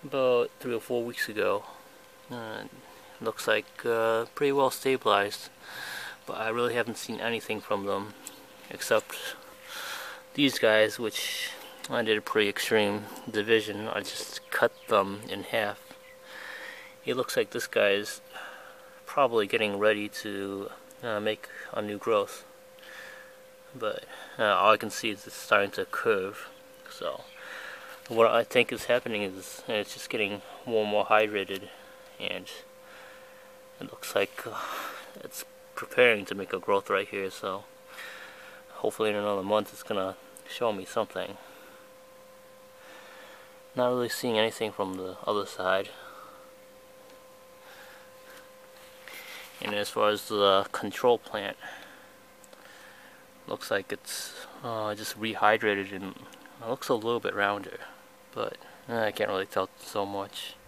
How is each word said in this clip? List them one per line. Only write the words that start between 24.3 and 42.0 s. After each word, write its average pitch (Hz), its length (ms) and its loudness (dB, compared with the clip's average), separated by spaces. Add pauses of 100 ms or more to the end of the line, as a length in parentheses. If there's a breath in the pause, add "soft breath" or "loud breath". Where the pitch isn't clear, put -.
uh, 113 60 4
all 101 280 8
I 104 40 8
can 107 140 -4
see 113 200 -2
is 98 160 -10
it's - 100 -14
starting 101 360 4
to 95 120 -2
curve. 101 640 0 (420)
So - 320 -6 (840 loud breath)
what 113 180 8
I 117 180 6
think 120 280 4
is 110 140 -6
happening 120 360 2
is 95 460 -8
it's 107 260 -2
just - 160 -12
getting 104 320 -2 (240 loud breath)
more 113 160 4
and 104 80 2
more 104 160 4
hydrated, 104 600 2 (500 loud breath)
and - 280 -6 (1300 loud breath)
it - 100 -10
looks - 240 -12
like, - 320 0
uh, 107 120 -8 (640 loud breath)
it's - 220 -12 (300)
preparing 113 520 4
to 98 80 -4
make 98 180 -4
a 95 60 -2
growth 98 320 2
right 101 180 2
here. 98 220 -4
So 98 340 -6 (1080 loud breath)
hopefully 107 360 0
in 104 60 0
another 104 260 0
month 104 300 0
it's - 120 -16
gonna 95 320 -2 (320)
show 117 240 0
me 95 120 -6
something. 98 540 -4 (2500 loud breath)